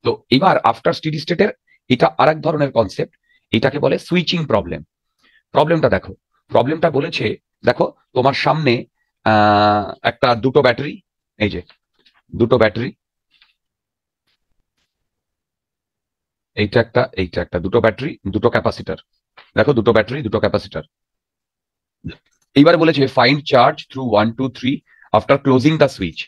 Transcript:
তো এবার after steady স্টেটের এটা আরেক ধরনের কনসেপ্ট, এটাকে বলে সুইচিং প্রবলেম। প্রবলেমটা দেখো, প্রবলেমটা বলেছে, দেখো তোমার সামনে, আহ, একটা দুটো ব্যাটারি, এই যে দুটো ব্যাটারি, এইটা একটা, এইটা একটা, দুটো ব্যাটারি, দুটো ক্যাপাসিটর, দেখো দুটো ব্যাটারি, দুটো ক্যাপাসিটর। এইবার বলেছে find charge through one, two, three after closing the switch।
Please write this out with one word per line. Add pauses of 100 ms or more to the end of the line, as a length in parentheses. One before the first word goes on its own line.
তো (240)
এবার (160)
after
steady
স্টেটের (420)
এটা (140)
আরেক
ধরনের
কনসেপ্ট, (440)
এটাকে
বলে (120)
সুইচিং (120)
প্রবলেম। (760)
প্রবলেমটা
দেখো, (380)
প্রবলেমটা
বলেছে, (420)
দেখো (300)
তোমার (100)
সামনে, (580)
আহ, (260)
একটা (180)
দুটো
ব্যাটারি, (500)
এই
যে (760)
দুটো
ব্যাটারি, (3750)
এইটা
একটা, (200)
এইটা
একটা,
দুটো
ব্যাটারি, (240)
দুটো
ক্যাপাসিটর, (580)
দেখো
দুটো
ব্যাটারি,
দুটো
ক্যাপাসিটর। (1800)
এইবার
বলেছে (140)
find (120)
charge (100)
through (120)
one,
two,
three (420)
after (100)
closing
the
switch।